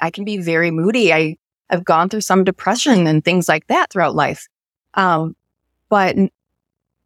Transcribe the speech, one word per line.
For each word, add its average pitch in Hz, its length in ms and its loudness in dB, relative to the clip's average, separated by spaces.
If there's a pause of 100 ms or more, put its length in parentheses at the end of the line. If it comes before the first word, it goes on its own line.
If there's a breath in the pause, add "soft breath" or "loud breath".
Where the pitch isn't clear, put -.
I 165 100 0
can 202 140 -12
be 208 120 -6
very 170 340 0
moody. 190 420 2
I, 156 240 0 (320)
I've 175 160 -2
gone 175 240 2
through 220 120 -6
some 190 220 2
depression 190 640 0
and 156 160 2
things 170 260 0
like 160 180 -2
that 330 220 0
throughout 160 260 -2
life. 151 320 -4 (480)
Um, 165 400 0 (540)
but 196 280 2
n-, 190 120 2 (760)